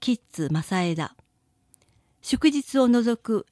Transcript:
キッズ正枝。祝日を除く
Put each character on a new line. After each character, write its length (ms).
キ 120
ッ 80
ズ 180
正 320
枝。 320
祝 280
日 280
を 100
除 340
く 300